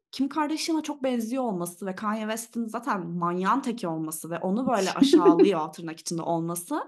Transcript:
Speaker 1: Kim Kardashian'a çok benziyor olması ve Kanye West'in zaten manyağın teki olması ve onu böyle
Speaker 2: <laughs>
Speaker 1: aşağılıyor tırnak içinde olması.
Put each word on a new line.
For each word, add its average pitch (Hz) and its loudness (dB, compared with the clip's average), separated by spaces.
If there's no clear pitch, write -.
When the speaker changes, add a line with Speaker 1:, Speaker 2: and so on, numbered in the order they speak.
Speaker 1:
Kim 269 -2
Kardashian'a 311 -2
çok 294 -8
benziyor 247 -2
olması 180 -4
ve 185 -4
Kanye 214 -4
West'in 226 -6
zaten 220 -4
manyağın 180 0
teki 240 -4
olması 160 -4
ve 165 0
onu 208 0
böyle 196 2
Speaker 2:
<laughs> - -2
Speaker 1:
aşağılıyor 269 6
tırnak 165 -10
içinde 160 -4
olması. 170 -4